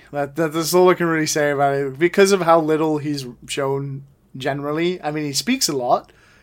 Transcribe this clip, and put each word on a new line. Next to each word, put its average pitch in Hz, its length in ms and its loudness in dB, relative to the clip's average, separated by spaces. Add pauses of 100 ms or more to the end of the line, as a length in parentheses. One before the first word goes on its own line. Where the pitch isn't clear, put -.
(120)
That, 143 240 -4
that, 156 160 0
that's 160 220 -2
all 180 140 8
I 175 60 6
can 175 120 -2
really 156 200 0
say 147 240 0
about 139 240 2
it. 139 240 -4
Because 196 340 4
of 185 100 2
how 165 180 6
little 156 380 0
he's 143 280 -6 (220)
shown 139 560 -4 (320)
generally, 147 680 -4
I 151 80 -6
mean, 151 140 -4
he 143 80 -6
speaks 262 360 -2
a 147 80 -2
lot. 131 360 -2 (300)